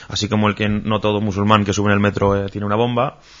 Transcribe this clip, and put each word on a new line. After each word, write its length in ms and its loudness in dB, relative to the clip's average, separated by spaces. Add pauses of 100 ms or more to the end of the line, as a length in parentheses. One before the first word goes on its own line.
así 200 -4
como 200 2
el 80 0
que, 120 -2
no 320 -2
todo 200 0
musulmán 440 2
que 80 0
sube 140 0
en 80 4
el 60 2
metro, 340 2
eh, 160 -2
tiene 160 -6
una 100 -2
bomba, 440 -2 (200)